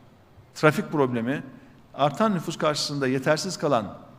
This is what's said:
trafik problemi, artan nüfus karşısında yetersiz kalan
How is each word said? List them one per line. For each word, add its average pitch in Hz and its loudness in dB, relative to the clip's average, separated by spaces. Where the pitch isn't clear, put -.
trafik 151 2
problemi, 127 0
artan 170 2
nüfus 160 -4
karşısında 147 0
yetersiz 151 0
kalan 117 0